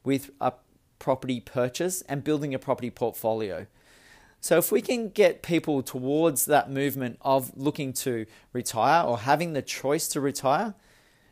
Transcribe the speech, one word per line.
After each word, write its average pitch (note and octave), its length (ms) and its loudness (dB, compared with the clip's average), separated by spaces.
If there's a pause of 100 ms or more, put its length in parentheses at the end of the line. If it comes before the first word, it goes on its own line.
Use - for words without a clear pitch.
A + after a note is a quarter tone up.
with C3+ 260 -2 (100)
a B2+ 120 0 (480)
property B2+ 400 -2
purchase C3 600 -2
and C#3 200 -6
building D3 320 0
a B2+ 60 -4
property B2+ 280 -4
portfolio. A2 800 -4 (760)
So - 160 4
if E3+ 140 2
we A3+ 100 4
can A#3 280 -2
get F#3 340 4
people D#3 400 0
towards C#3+ 640 0
that C#3+ 260 4
movement C3+ 520 -4
of C3+ 340 0
looking C3+ 380 -4
to A#2 300 -2 (280)
retire B2+ 520 2
or A#2+ 140 0
having D#3 340 2
the C3+ 100 -2
choice D3+ 480 -2
to D3+ 100 -2
retire, C#3+ 540 0 (580)